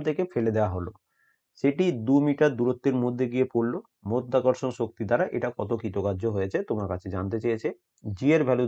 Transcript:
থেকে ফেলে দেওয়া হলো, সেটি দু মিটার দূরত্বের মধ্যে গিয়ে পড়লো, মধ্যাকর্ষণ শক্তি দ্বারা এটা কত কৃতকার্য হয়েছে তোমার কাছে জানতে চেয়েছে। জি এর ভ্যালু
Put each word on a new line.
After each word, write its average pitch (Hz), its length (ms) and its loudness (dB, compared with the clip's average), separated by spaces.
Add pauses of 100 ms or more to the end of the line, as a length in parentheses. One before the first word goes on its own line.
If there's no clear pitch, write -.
থেকে 151 140 -2 (120)
ফেলে 113 240 0
দেওয়া 101 180 2
হলো, 90 160 -6 (680)
সেটি 147 260 2 (220)
দু 135 80 4 (100)
মিটার 147 340 4
দূরত্বের 127 440 0
মধ্যে 123 300 0
গিয়ে 127 200 2
পড়লো, 120 240 0 (340)
মধ্যাকর্ষণ 127 580 0 (100)
শক্তি 113 300 -6
দ্বারা 139 160 2 (120)
এটা 123 200 -2
কত 107 140 -4 (100)
কৃতকার্য 98 420 -4 (120)
হয়েছে 98 220 -2 (120)
তোমার 104 220 -2
কাছে 90 240 -6
জানতে 98 280 -2
চেয়েছে। 117 260 -2 (480)
জি 131 180 0
এর 156 120 2
ভ্যালু 123 200 2